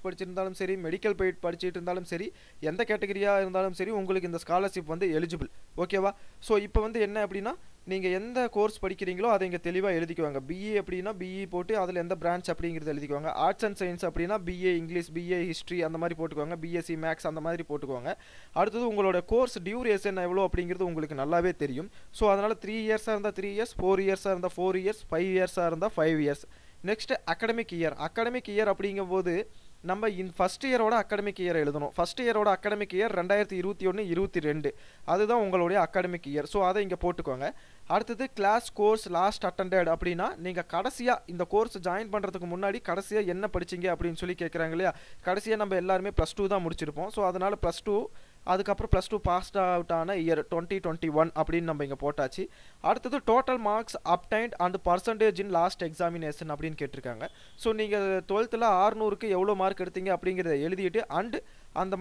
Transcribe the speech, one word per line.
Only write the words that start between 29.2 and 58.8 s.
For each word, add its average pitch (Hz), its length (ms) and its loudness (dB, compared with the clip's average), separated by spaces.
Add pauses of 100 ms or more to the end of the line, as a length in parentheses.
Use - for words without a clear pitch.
நம்ம 202 280 0
in 185 260 -4
ஃபர்ஸ்ட் 185 300 0
இயரோட 233 380 4
அகாடமிக் 202 360 -2
இயர் 180 160 0
எழுதணும். 147 400 0
ஃபர்ஸ்ட் 175 260 0
இயரோட 214 340 4
அகாடமிக் 208 380 -4
இயர் 214 180 2
ரெண்டாயிரத்தி 196 400 2
இருபத்தி 190 360 -2
ஒண்ணு 185 120 0
இருபத்தி 185 400 0
ரெண்டு. 151 360 0 (300)
அதுதான் 208 340 4
உங்களுடைய 185 420 4
அகாடமிக் 175 460 0
இயர். 143 160 -2
So, 190 220 0
அதை 196 240 2
இங்க 180 120 0
போட்டுக்கோங்க. 147 500 -2 (360)
அடுத்தது, 226 460 0
கிளாஸ் 214 400 2
கோர்ஸ் 214 360 2
லாஸ்ட் 185 360 0
அட்டெண்டட் 180 500 2
அப்படின்னா, 175 400 -2
நீங்க 180 360 -6
கடைசியா 233 540 0
இந்த 175 240 -4
கோர்ஸ் 214 300 2
ஜாயின் 190 320 -4
பண்றதுக்கு 190 440 -4
முன்னாடி 196 320 0
கடைசியா 196 380 0
என்ன 185 280 0
படிச்சீங்க 175 420 0
அப்படின்னு 165 200 -2
சொல்லி 180 220 -4
கேக்குறாங்க 165 320 -2
இல்லையா? 170 260 2 (300)
கடைசியா 208 300 2
நம்ம 202 200 0
எல்லாருமே 185 340 2
பிளஸ் - 260 0
டூ 196 120 0
தான் 196 200 0
முடிச்சிருப்போம். 160 400 -4
So, 214 180 -2
அதனால 185 360 0
பிளஸ் 170 220 -2
டூ, 214 240 0 (360)
அதுக்கப்புறம் 196 520 0
பிளஸ் 185 120 2
டூ 214 120 -2
பாஸ்ட் 185 380 0
அவுட் 180 340 2
ஆன 165 240 0
இயர் 160 360 2
twenty 175 280 -2
twenty-one 160 560 2
அப்படின்னு 160 260 2
நம்ம 151 240 -2
இங்க 139 260 -2
போட்டாச்சு. 147 360 -2 (340)
அடுத்தது, 247 360 0 (100)
total 247 380 4
marks 208 500 0
obtained 220 440 -2
and 180 160 2 (100)
percentage 202 540 4
in 202 100 -4
last 180 340 2
examination 160 640 -4
அப்படின்னு 156 340 -4
கேட்டிருக்காங்க. 127 460 -6 (280)
So, 220 180 2
நீங்க 202 540 2
ட்வெல்த்தில் 226 340 0
ஆறுநூறுக்கு 214 680 4